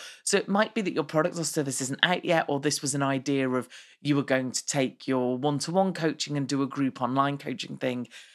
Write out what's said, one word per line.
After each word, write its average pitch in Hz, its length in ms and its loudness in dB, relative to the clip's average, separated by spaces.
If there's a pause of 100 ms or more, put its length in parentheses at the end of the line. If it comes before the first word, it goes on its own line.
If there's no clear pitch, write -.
(240)
So - 140 2
it - 100 0
might 208 260 2
be 226 80 0
that 180 120 -2
your 156 100 0
product 156 340 0
or 165 60 -4
service 139 380 -2
isn't 131 200 -4
out 180 240 2
yet, - 220 4
or 143 120 0
this 143 220 0
was 139 140 -2
an 139 80 2
idea 135 460 2
of 127 200 0 (320)
you 143 140 4
were 143 80 4
going 131 280 2
to - 140 -6
take 135 420 -2
your 127 300 2
one-to-one 160 560 0
coaching 160 420 -2
and 139 120 -2
do 139 160 0
a 135 40 0
group 135 340 -2
online 139 360 2
coaching 139 400 -8
thing. 123 300 -4 (280)